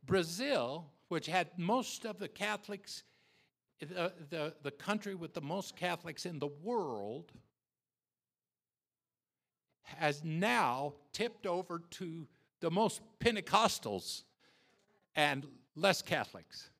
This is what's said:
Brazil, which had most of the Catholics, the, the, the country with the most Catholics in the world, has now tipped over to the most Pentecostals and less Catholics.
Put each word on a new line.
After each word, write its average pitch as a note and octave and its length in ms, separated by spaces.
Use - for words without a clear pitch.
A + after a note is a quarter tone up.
Brazil, E3+ 800
which D#3+ 180
had F3 300
most G#3 500
of G#3 120
the G3 100
Catholics, G3+ 760
the, F3 320
the, D#3+ 320
the C#3+ 80
country G3+ 440
with E3+ 200
the E3+ 60
most E3 360
Catholics F3 500
in E3+ 120
the C#3 80
world, D#3 720
has D3+ 420
now D#3+ 680
tipped A3+ 340
over F3+ 440
to E3 360
the E3+ 100
most G3 320
Pentecostals G3 1000
and C#3+ 320
less F3 280
Catholics. - 760